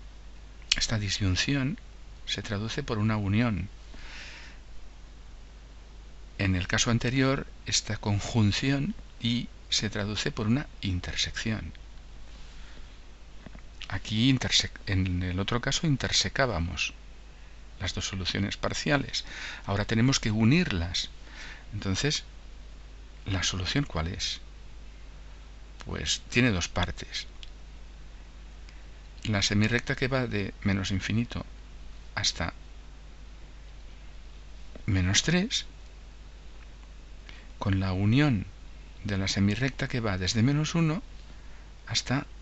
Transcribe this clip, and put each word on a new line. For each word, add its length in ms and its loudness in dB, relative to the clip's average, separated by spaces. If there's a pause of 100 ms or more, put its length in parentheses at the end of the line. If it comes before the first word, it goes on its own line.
(760)
esta 220 2
disyunción, 800 4 (480)
se 160 -2
traduce 420 -2
por 140 0
una 180 6
unión. 540 4 (2750)
En 160 4
el 120 0
caso 220 4
anterior, 560 4 (200)
esta 320 0
conjunción 960 4 (240)
I 300 0 (200)
se 200 2
traduce 420 0
por 160 0
una 200 4 (120)
intersección. 920 -2 (2250)
Aquí 400 4
interse-, 420 4 (140)
en 360 2
el 200 0
otro 180 2
caso 260 0
intersecábamos 1080 2 (880)
las 120 -2
dos 140 -2
soluciones 480 0
parciales. 680 0 (400)
Ahora 180 2
tenemos 380 6
que 100 4
unirlas. 760 6 (640)
Entonces, 500 0 (1000)
¿la 180 0
solución 400 2
cuál 240 0
es? 320 -4 (1500)
Pues 440 0
tiene 220 6
dos 180 2
partes. 580 -2 (2000)
La 160 4
semirrecta 560 4
que 100 2
va 180 4
de 280 0 (100)
menos 280 4
infinito 540 0 (720)
hasta 380 0 (2250)
menos 380 4
tres, 420 4 (1900)
con 220 4
la 100 2
unión 540 6 (580)
de 140 0
la 100 2
semirrecta 640 4
que 100 0
va 180 2
desde 240 2
menos 340 4
uno 280 4 (840)
hasta 380 0 (160)